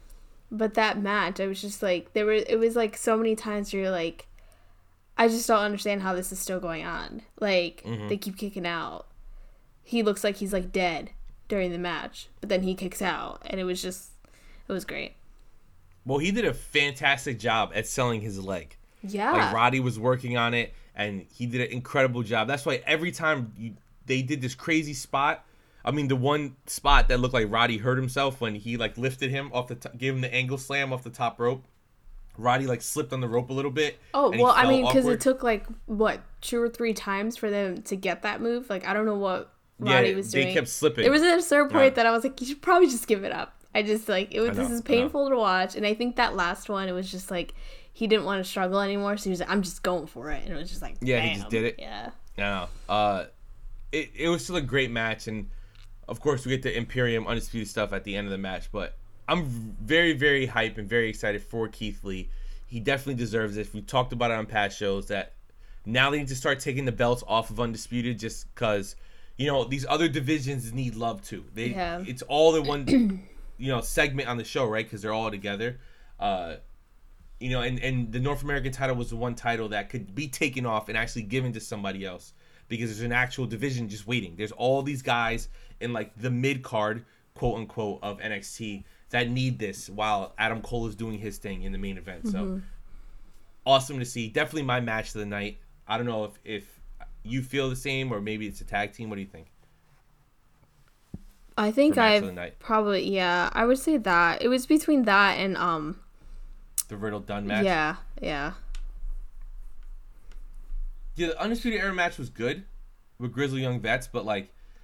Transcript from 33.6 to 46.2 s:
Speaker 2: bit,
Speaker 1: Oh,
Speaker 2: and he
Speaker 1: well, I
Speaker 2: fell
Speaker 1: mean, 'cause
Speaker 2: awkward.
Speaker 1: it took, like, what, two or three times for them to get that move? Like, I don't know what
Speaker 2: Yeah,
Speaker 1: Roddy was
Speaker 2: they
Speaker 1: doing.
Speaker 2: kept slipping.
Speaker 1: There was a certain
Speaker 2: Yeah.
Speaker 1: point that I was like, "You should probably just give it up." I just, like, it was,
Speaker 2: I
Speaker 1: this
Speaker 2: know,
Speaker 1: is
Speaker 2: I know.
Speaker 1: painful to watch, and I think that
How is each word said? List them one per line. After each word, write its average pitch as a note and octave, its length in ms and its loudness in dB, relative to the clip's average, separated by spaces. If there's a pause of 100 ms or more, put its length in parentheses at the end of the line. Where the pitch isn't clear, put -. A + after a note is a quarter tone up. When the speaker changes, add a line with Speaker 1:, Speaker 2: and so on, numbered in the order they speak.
Speaker 2:
bit, D3 280 0 (160)
Speaker 1:
Oh, C#4 120 6
Speaker 2:
and A3+ 100 2
he A#3 60 6
Speaker 1:
well, B3 100 10
I - 100 8
Speaker 2:
fell B3+ 80 6
Speaker 1:
mean, C4 160 6
'cause B3+ 180 6
Speaker 2:
awkward. B3 100 4
Speaker 1:
it - 60 0
took, C4 220 4
like, A3+ 240 2 (200)
what, G#3 340 2 (200)
two A#3 220 -2
or A#3 60 4
three A#3 260 0
times G3+ 420 -2
for G#3+ 140 -2
them G3+ 320 0
to - 140 -6
get F#3+ 260 -2
that - 180 -2
move? A#3+ 300 -2
Like, F#3+ 160 -4
I - 60 0
don't G#3+ 140 2
know G#3 120 2
what F#3+ 340 -2 (300)
Speaker 2:
Yeah, C3 140 4
Speaker 1:
Roddy A#2+ 180 6
was G2 180 -2
Speaker 2:
they C#3 100 4
Speaker 1:
doing. - 120 0
Speaker 2:
kept C#3+ 140 2
slipping. D#3 340 2
Speaker 1:
There A#3+ 100 8
was D4+ 100 8
a F4 200 8
certain C#4+ 280 6
Speaker 2:
Yeah. D#4 120 4
Speaker 1:
point C4 140 8
that A#3 100 6
I A3+ 60 6
was A#3 120 2
like, C4+ 160 -4
"You B3 60 -4
should C#4+ 160 -8
probably F4 260 8
just A#3+ 180 -2
give G3+ 180 2
it - 80 -2
up." - 220 -6 (200)
I G#3 80 4
just, G#3+ 260 0
like, G3 240 0
it - 80 0
was, A#3 100 2
Speaker 2:
I - 20 0
Speaker 1:
this B3 160 0
Speaker 2:
know, A#3+ 80 -2
Speaker 1:
is A#3 40 -4
Speaker 2:
I - 20 -6
know. A#3+ 180 4
Speaker 1:
painful C#4 300 2
to C4+ 60 4
watch, F#3+ 380 2
and G#3+ 120 -2
I G#3 80 2
think A#3+ 220 -2
that A#3 200 2